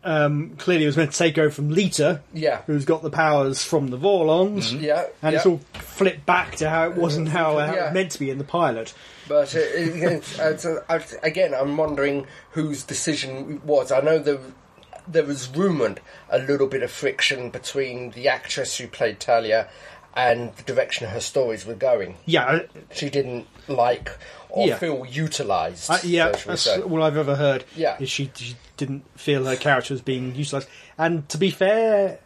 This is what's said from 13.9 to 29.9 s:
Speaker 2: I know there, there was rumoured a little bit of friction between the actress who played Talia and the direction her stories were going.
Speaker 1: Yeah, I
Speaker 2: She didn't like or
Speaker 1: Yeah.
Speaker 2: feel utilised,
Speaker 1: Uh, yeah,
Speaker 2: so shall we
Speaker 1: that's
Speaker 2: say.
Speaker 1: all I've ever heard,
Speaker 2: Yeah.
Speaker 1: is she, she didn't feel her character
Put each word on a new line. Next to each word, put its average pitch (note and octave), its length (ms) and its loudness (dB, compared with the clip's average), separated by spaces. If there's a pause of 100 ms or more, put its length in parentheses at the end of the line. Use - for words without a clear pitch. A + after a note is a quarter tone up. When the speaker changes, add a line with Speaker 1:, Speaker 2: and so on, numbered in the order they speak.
Speaker 2:
I C3 80 4
know D#3+ 180 4
there, C#3+ 200 0 (680)
there D#3+ 160 2
was C#3 300 -6
rumoured D3 460 0 (300)
a - 80 4
little C3+ 280 2
bit C3+ 160 -2
of A#2+ 80 -4
friction C3+ 600 -2
between B2+ 600 -6
the B2 180 0
actress - 500 -2
who B2 100 -8
played G#2+ 320 -4
Talia A2+ 480 2 (480)
and A#2+ 400 2
the - 60 -20
direction B2 460 -2
her G#2+ 120 -6
stories A2+ 460 -2
were A2+ 80 -8
going. G#2 420 0 (100)
Speaker 1:
Yeah, D#3+ 200 2
I D#3 200 0 (260)
Speaker 2:
She D3 180 -6
didn't B2 360 -4 (200)
like B2 440 0 (400)
or - 180 2
Speaker 1:
Yeah. A#2 80 0
Speaker 2:
feel C#3+ 300 -4
utilised, A2+ 840 -2
Speaker 1:
Uh, F3+ 140 4
yeah, E3+ 280 2
Speaker 2:
so - 60 -4
shall - 80 -12
we F3 60 -4
Speaker 1:
that's F3 100 -2
Speaker 2:
say. F#3+ 200 2
Speaker 1:
all D#3+ 200 0
I've D#3 140 2
ever C#3+ 180 0
heard, C#3 300 0 (100)
Speaker 2:
Yeah. D#3 240 0
Speaker 1:
is C3+ 100 -6
she, C#3 280 -4
she B2 180 -14 (220)
didn't C#3 260 -6 (140)
feel C#3 300 0
her C3 100 0
character C3+ 360 2